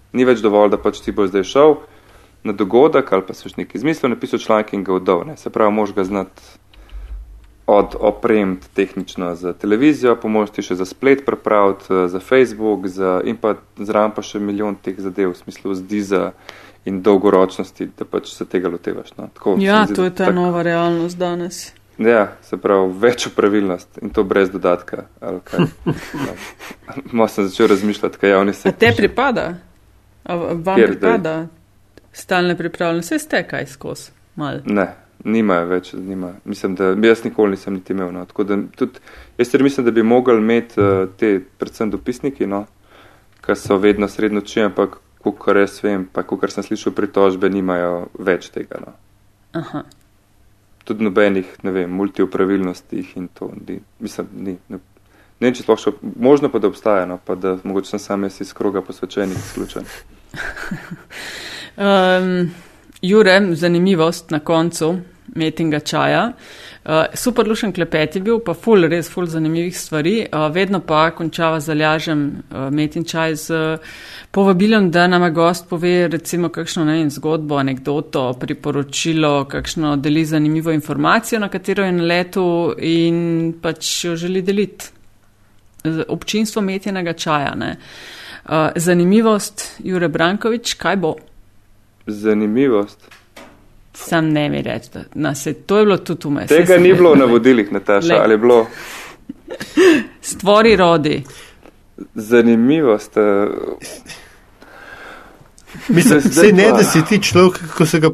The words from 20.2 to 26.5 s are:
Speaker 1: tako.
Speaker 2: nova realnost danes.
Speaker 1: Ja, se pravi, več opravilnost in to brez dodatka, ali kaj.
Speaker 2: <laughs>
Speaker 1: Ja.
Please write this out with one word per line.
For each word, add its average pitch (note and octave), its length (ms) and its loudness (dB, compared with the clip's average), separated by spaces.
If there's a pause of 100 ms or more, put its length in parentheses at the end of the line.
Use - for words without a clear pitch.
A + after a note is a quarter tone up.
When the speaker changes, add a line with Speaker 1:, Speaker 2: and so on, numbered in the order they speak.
Speaker 1:
tako. F#3+ 100 2
Speaker 2:
nova F3 280 -2
realnost E3+ 540 -2
danes. F3 440 -6 (340)
Speaker 1:
Ja, A2 440 2
se - 180 -12
pravi, F#2+ 380 2
več A#2 320 0
opravilnost G2+ 720 -2
in G2+ 120 -10
to G#2 140 0
brez F#2+ 240 2
dodatka, F#2 560 -4 (140)
ali F2+ 240 -10
kaj. - 240 0 (200)
Speaker 2:
<laughs> E3 60 -2 (240)
Speaker 1:
Ja. - 180 -8 (720)